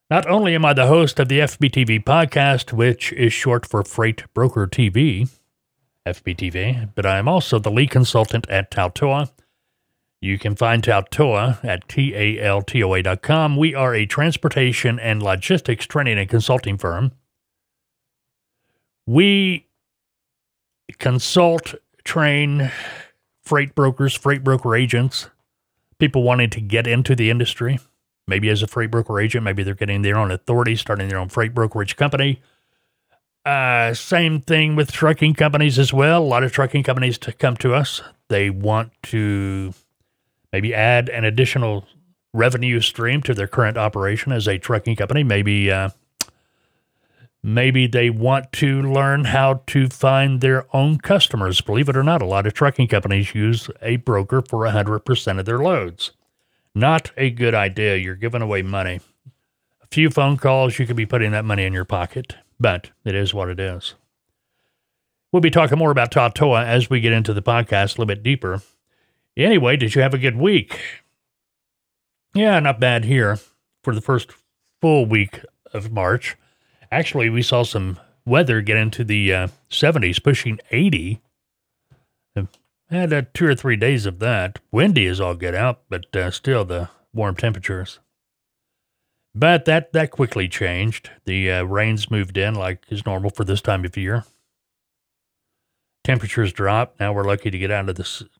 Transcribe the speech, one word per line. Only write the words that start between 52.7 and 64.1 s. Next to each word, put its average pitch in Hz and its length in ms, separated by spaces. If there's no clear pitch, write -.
companies 101 460
use 113 340
a 117 140
broker 120 480
for 113 200
a 113 60
hundred 104 300
percent 104 400
of 95 80
their 117 100
loads. 131 540
Not 147 420
a 135 140
good 117 240
idea. 101 400
You're 92 180
giving 117 300
away 104 180
money. 95 380
A - 60
few 156 240
phone 143 260
calls, 131 400
you 127 80
could 117 100
be 110 120
putting 113 240
that 107 120
money 101 220
in 95 80
your 92 100
pocket, 92 520
but 95 320
it 98 120
is 98 180
what 95 160
it 90 100
is. 92 360